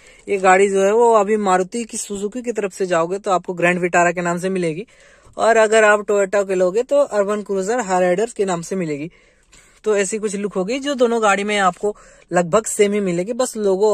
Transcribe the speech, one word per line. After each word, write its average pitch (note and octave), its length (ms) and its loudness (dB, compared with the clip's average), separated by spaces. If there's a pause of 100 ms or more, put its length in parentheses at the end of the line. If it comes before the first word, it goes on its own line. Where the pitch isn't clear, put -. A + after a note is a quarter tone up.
(280)
ये G3+ 100 -2
गाड़ी F#3+ 300 4
जो G3 160 0
है, G3+ 80 2
वो A#3 200 4
अभी G#3+ 240 2
मारुति F#3+ 480 -2
की, A3 120 -12
सुजुकी G3+ 460 -8
की A#3+ 100 -6
तरफ G3+ 200 -6
से G3 140 -4
जाओगे F3 320 -2
तो G#3 120 -6
आपको F3+ 240 -2
Grand F3 240 2
Vitara F3 340 2
के F3 80 -6
नाम F3 180 -2
से F3+ 100 -4
मिलेगी F3+ 380 -4 (500)
और A3 200 4
अगर A3 280 4
आप G#3 160 4
Toyota G3+ 480 0
के G3 60 -2
लोगे F#3 280 0
तो C#4 140 -2
अर्बन G#3 460 0
Cruiser G3 380 -4
हाई F#3 200 0
Rider F#3 360 0
के G3+ 80 -2
नाम F3 180 -4
से F#3+ 140 -8
मिलेगी। D#3 340 -6 (720)
तो G#3+ 120 0
ऐसी G3+ 220 -2
कुछ G3+ 180 -6
लुक G3+ 160 -6
होगी, G3+ 260 -4
जो C#4+ 160 -4
दोनों A#3 280 0
गाड़ी G3+ 220 2
में G#3 140 -2
आपको G3+ 380 -2 (360)
लगभग F3 320 2
same G3+ 280 0
ही G#3 80 -2
मिलेगी, F#3 320 -4
बस A#3+ 240 -4
logo G#3 380 2